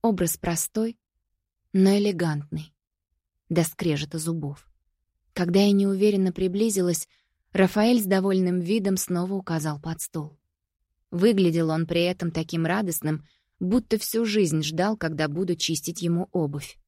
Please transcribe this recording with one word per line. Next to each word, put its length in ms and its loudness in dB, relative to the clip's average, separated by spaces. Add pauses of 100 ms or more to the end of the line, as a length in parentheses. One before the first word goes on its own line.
Образ 340 0
простой, 600 -4 (720)
но 240 6
элегантный. 760 -2 (760)
До 160 2
скрежета 540 -4
зубов. 500 -8 (640)
Когда 280 2
я 120 4
неуверенно 580 2
приблизилась, 800 0 (440)
Рафаэль 500 2
с 20 -4
довольным 560 2
видом 380 0
снова 340 -4
указал 480 -4
под 220 -8
стол. 360 -10 (720)
Выглядел 600 4
он 160 0
при 160 0
этом 300 -2
таким 340 -2
радостным, 580 -2 (360)
будто 360 0
всю 300 -2
жизнь 360 2
ждал, 360 -2
когда 280 -2
буду 300 -2
чистить 460 -6
ему 300 0
обувь. 560 -4